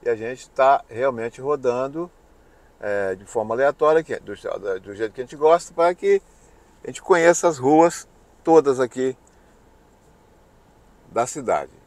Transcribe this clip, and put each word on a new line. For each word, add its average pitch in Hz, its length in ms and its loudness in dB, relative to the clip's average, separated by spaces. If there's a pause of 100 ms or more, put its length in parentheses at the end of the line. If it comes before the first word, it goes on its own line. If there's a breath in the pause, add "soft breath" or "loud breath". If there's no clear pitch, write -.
E - 80 -6
a 117 60 0
gente 117 340 -12
tá 135 400 2
realmente 117 500 -6
rodando, 139 720 -4 (680 soft breath)
é, 101 340 -4
de 95 100 -14
forma 110 300 -6
aleatória, 151 500 0
que 127 120 -8
é - 40 -10
do, 101 140 -16 (460)
do 98 160 -16
jeito 107 180 -8
que 127 80 -14
a - 20 -8
gente 123 120 -16
gosta, 156 360 2
para 170 220 0
que 196 260 0 (640 soft breath)
a - 40 -12
gente - 160 -14
conheça 170 440 4
as 156 120 -2
ruas 156 480 2 (360)
todas 143 360 4
aqui 127 360 -4 (2000 soft breath)
da 117 160 -2
cidade. 90 440 -6 (160)